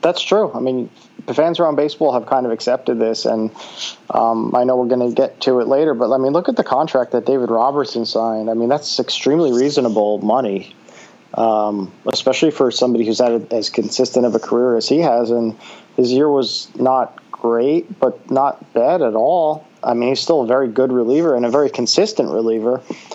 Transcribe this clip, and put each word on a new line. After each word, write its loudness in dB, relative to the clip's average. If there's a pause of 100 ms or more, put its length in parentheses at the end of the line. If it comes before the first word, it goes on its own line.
that's 0
true. 2
I -6
mean, -4 (360)
the -6
fans 0
around 2
baseball 0
have -2
kind 0
of 0
accepted -2
this, 0
and, 0 (600)
um, 0
I 4
know 2
we're 0
gonna 0
get 0
to 2
it 0
later, 2
but, 0
I 2
mean, 0
look 0
at -2
the 0
contract 0
that -2
David 0
Robertson 0
signed. -2
I -2
mean, 0
that's -2
extremely 0
reasonable 0
money, -2 (600)
um, 0 (140)
especially 0
for 2
somebody 0
who's 0
had 0
as -2
consistent 0
of 0
a 2
career 0
as -2
he 2
has, 2
and 0 (420)
his 2
year 4
was -2
not 0 (100)
great, -2
but -2
not -2
bad 2
at 0
all. 0 (160)
I -2
mean, 0
he's -2
still 0
a -2
very 2
good 0
reliever 2
and 0
a 0
very 2
consistent 0
reliever. 0 (340)